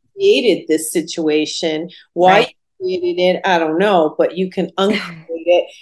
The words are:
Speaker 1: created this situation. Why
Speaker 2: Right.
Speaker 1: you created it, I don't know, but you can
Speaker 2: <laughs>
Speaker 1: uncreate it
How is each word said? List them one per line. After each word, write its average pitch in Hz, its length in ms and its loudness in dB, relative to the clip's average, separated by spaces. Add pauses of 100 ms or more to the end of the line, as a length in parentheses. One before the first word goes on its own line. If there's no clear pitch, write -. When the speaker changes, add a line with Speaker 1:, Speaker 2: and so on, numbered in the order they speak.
(160)
Speaker 1:
created 202 520 2
this 156 240 -2
situation. 156 1000 -2 (240)
Why 180 180 4
Speaker 2:
Right. 220 160 4
Speaker 1:
you - 520 -8
created 175 220 -2
it, 180 240 2
I 180 140 2
don't 160 180 -2
know, 180 400 2
but 170 200 0
you 185 120 -2
can 180 240 -6
Speaker 2:
<laughs> - 40 -10
Speaker 1:
uncreate 170 680 -4
it 175 180 2 (160)